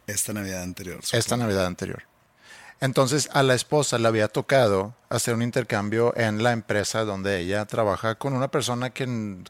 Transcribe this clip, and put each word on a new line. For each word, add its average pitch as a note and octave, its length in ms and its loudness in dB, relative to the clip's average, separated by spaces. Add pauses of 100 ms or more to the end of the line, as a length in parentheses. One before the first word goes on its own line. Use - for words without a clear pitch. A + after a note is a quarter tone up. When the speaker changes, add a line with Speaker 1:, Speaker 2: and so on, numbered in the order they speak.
Speaker 1:
Esta G#2 260 -6
Navidad F#2+ 300 -6
anterior, F2+ 400 -10
Speaker 2:
Esta - 180 0
Speaker 1:
supongo. A#2+ 240 0
Speaker 2:
Navidad F#2+ 220 2
anterior. F2+ 360 -6 (800)
Entonces C3 520 2
a C#3+ 100 4
la C3 120 4
esposa C3+ 440 0
le A2+ 100 4
había A2 200 4
tocado A#2 640 2 (160)
hacer A#2+ 240 0
un A2+ 80 0
intercambio A#2 720 0
en A2 260 2
la A#2+ 100 4
empresa A2 520 -2
donde G2 360 -2
ella G2 260 -2
trabaja A2 500 0
con C#3 180 -6
una C3 140 -2
persona B2 420 -2
que C#3 140 -8
n-, G#2+ 460 -6